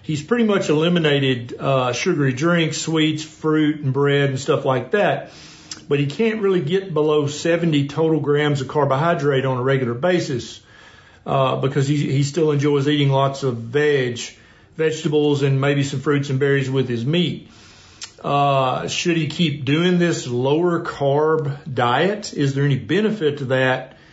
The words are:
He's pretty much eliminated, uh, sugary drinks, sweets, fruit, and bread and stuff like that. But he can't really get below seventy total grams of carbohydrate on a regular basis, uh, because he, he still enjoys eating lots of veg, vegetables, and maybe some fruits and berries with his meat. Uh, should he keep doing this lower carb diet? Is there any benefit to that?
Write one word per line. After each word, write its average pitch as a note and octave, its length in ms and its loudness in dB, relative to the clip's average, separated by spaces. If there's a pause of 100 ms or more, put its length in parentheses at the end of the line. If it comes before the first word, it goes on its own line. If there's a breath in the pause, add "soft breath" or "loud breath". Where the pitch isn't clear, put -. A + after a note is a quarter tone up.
He's D3 200 -4
pretty A#3+ 200 0
much G#3 280 2
eliminated, D3 880 0
uh, C3 360 0
sugary C#3+ 400 0
drinks, D#3+ 460 0
sweets, D#3 440 -2
fruit, D#3 580 0
and C3+ 120 -2
bread C#3 380 2
and C3 100 -4
stuff - 240 0
like B2+ 260 -2
that. F#3 400 0 (580 loud breath)
But C#3+ 120 0
he C#3+ 60 0
can't A3 340 -2
really F#3+ 220 2
get F#3+ 300 -2
below D3+ 360 2
seventy E3 580 0
total D#3+ 320 0
grams D3 420 0
of B2+ 60 -4
carbohydrate C#3+ 800 2
on C3 140 0
a B2 40 -4
regular C3 320 0
basis, C#3+ 680 -2 (640 loud breath)
uh, C3 320 0
because C3+ 300 0
he, C#3+ 240 0
he C3+ 140 2
still D#3 260 0
enjoys C#3+ 380 2
eating C#3+ 220 2
lots C3+ 340 0
of B2 120 -2
veg, B2+ 640 0 (580 loud breath)
vegetables, D3 680 0
and C3+ 180 2
maybe C#3+ 240 0
some C3+ 160 -4
fruits C#3+ 300 0
and C3 100 -2
berries C#3 280 2
with C3 200 0
his A#2 180 -2
meat. D#3+ 440 -2 (720 loud breath)
Uh, C#3 640 0
should - 300 -2
he D#3 100 0
keep D3+ 380 -2
doing E3+ 340 2
this E3+ 300 0
lower D3+ 560 0
carb C#3+ 720 0 (140)
diet? B2+ 600 0
Is C3+ 220 0
there C#3 100 0
any C#3 140 2
benefit D#3+ 600 0
to C#3 80 -6
that? C3 520 0 (140 loud breath)